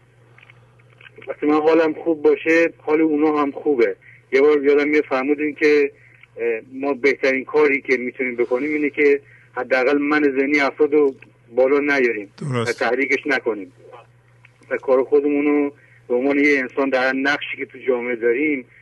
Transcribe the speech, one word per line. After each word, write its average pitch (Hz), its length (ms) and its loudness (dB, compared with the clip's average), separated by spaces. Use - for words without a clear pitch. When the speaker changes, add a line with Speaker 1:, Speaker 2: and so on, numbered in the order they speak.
Speaker 1:
وقتی - 180 -8
من 151 160 2
حالم 160 320 4
خوب 160 280 -4
باشه، 147 560 2
حال 156 240 0
اونا 151 400 0
هم 139 100 -2
خوبه. 120 440 0
یه 131 100 4
بار 147 220 4
یادم 143 240 2
میاد 151 160 2
فرمودین 143 520 -4
که، 147 360 2
اه، 113 240 -4
ما 139 200 -4
بهترین 131 520 0
کاری 143 360 2
که 131 160 -2
می‌تونیم 123 380 -8
بکنیم 123 380 -2
اینه 147 160 -2
که 143 320 2
حداقل 127 440 0
من 147 260 0
ذهنی 139 360 0
افراد 143 340 2
رو 143 220 4
بالا 131 240 4
نیاریم 123 580 -2
Speaker 2:
درست. 123 460 -4
Speaker 1:
و - 20 0
تحریکش 131 420 -2
نکنیم 110 440 -4
و 131 80 -6
کار 131 260 0
خودمون 147 420 0
رو 147 280 0
به 123 80 -2
عنوان 139 240 0
یه 143 200 2
انسان 135 300 -4
در 131 240 0
نقشی 139 440 -4
که 135 80 -10
تو 131 120 -20
جامعه 123 280 -2
داریم 123 500 -2